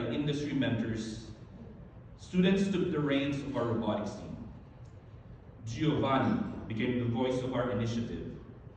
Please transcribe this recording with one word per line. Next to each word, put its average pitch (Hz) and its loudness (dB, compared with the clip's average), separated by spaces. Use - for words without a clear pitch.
industry 147 0
mentors, 113 0
students 190 6
took 175 2
the 151 2
reins 139 2
of - -4
our 117 2
robotics 107 0
team. - -8
Giovanni 135 4
became 120 0
the 117 2
voice 127 2
of 123 -2
our 123 2
initiative, 110 -2